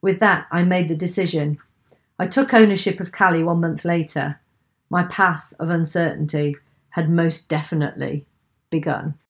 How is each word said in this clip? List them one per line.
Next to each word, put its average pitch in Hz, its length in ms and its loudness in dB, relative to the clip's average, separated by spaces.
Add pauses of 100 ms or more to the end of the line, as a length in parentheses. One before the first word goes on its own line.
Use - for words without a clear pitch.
With 190 200 0
that, 202 280 2
I 175 140 0
made 180 240 2
the 160 80 -2
decision. 160 640 -2 (600)
I 185 100 -4
took 269 260 0
ownership 202 480 4
of 175 100 -8
Callie 170 320 2
one 170 160 2
month 160 240 -2
later. 156 560 -2 (500)
My 175 140 0
path 180 560 0
of 165 100 -4
uncertainty 156 840 -2 (360)
had 160 180 -2
most 165 400 0
definitely 147 760 -4 (440)
begun. 147 440 -2 (160)